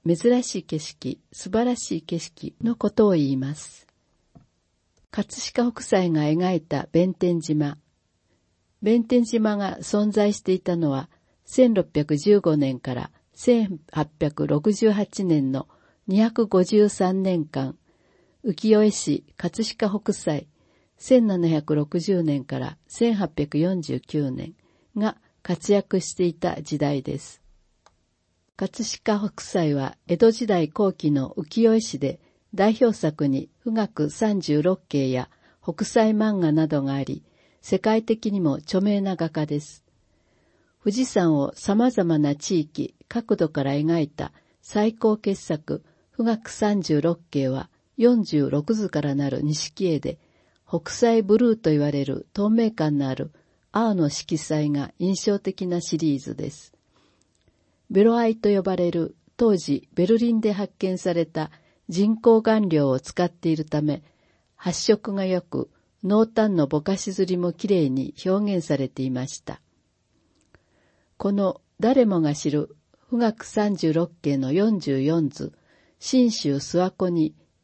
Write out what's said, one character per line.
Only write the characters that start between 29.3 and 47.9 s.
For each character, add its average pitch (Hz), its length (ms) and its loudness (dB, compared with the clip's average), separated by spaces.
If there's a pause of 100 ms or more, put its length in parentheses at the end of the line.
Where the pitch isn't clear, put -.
北 - 100 -16
斎 160 300 0
は 135 320 -6
江 175 100 0
戸 226 140 6
時 226 160 -2
代 175 220 2
後 185 240 0
期 151 180 -2
の 139 260 0
浮 196 240 -4
世 226 140 6
絵 226 80 4
師 151 160 -10
で、 135 220 -4 (340)
代 208 260 4
表 226 160 4
作 151 320 -2
に 135 220 -2 (120)
富 226 140 -4
岳 196 320 -2
三 208 320 0
十 147 220 0
六 185 260 0
景 135 220 0
や 127 180 -4 (340)
北 175 220 -6
斎 220 280 2
漫 214 260 0
画 165 140 2
な 160 160 2
ど 147 140 -2
が 139 120 -4
あ 139 100 -4
り、 - 180 -8 (380)
世 - 180 -2
界 220 240 0
的 220 300 -2
に 202 80 -2
も 151 140 2
著 - 260 -4
名 202 220 2
な 190 140 -4
画 165 120 -4
家 156 160 -4
で 147 160 -4
す。 - 240 -16 (1000)
富 208 80 -2
士 247 140 -2
山 170 300 2
を 139 200 0
様 226 380 0
々 170 260 2
な 147 160 0
地 165 260 -2
域、 151 340 -8 (140)
角 226 280 -2
度 160 140 0
か 147 120 -2
ら 139 100 -2
描 160 280 0
い 143 80 -2
た - 240 -12 (300)
最 220 320 0
高 214 240 0
傑 196 220 -4
作、 - 440 -6 (340)
富 226 100 0
岳 226 220 -4
三 208 300 0
十 156 200 0
六 170 200 0 (100)
景 135 180 -2
は 131 220 -6 (260)